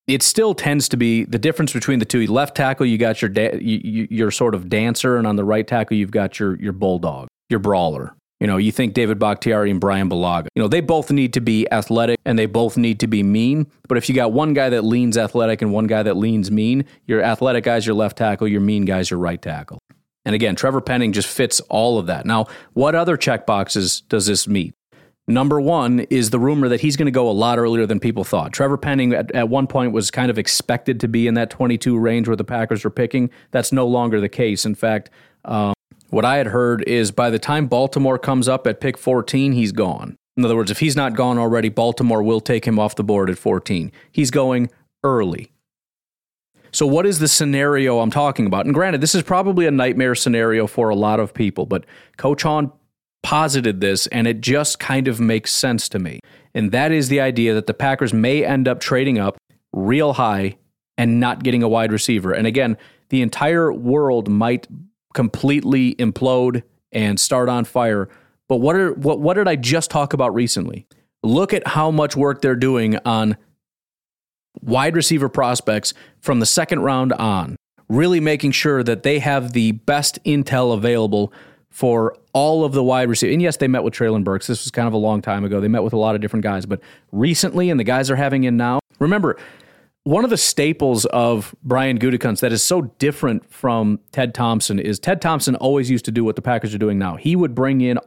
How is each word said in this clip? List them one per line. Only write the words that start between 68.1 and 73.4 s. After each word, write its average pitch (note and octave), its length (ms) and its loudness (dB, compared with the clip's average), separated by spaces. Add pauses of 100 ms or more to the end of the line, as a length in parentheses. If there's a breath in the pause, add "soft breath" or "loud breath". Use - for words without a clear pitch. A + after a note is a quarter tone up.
But C3 80 2
what C#3+ 180 2
are, F#3+ 160 0
what, C#3+ 300 -2
what F3 140 2
did G3+ 120 2
I E3 80 2
just C#3+ 340 -2
talk C#3+ 220 0
about B2+ 220 0
recently? A#2 540 -4 (360 soft breath)
Look C#3+ 300 2
at F#3+ 120 -2
how D#3 240 0
much D3+ 280 0
work C#3 240 0
they're C3 120 2
doing A#2+ 520 0
on A2 320 0 (1200)